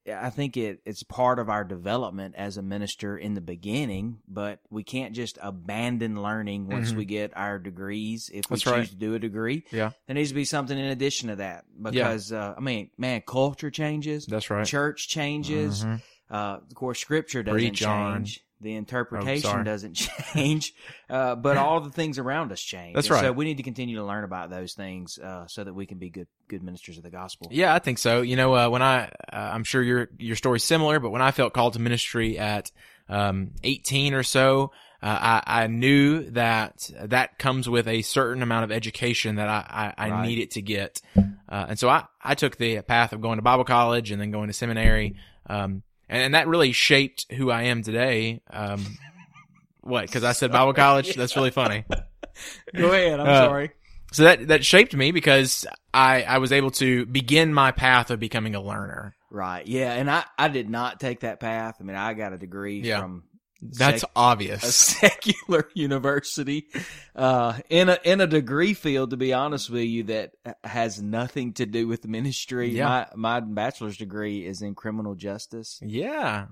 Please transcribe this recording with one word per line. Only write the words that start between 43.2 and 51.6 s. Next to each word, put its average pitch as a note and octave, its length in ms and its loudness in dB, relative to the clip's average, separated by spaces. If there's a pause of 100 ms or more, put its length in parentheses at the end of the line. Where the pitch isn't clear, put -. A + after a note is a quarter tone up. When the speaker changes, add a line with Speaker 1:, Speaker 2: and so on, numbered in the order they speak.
Speaker 2:
going A2+ 160 -2
to G#2+ 60 -4
Bible B2+ 200 6
college A#2+ 480 4
and G#2 100 -4
then G#2 120 -4
going G#2+ 160 -4
to G#2 40 -6
seminary. A2 600 4 (320)
Um, G2 380 -4 (260)
and, B2+ 120 0
and C3+ 120 2
that D#3+ 140 6
really D#3+ 240 6
shaped - 600 2
who B2+ 180 0
I A#2 140 0
am A#2+ 180 0
today. A2+ 680 0
Um, G2+ 480 -4 (840)
what? A#2+ 300 -4
'Cause A#2+ 140 -2
I A#2+ 80 4
said B2 200 0
Bible C3 200 6
Speaker 1:
<laughs> - 20 -4
Speaker 2:
college? C#3 400 6
That's B2 220 -2
really C3 140 4
funny. G#2+ 340 0 (880)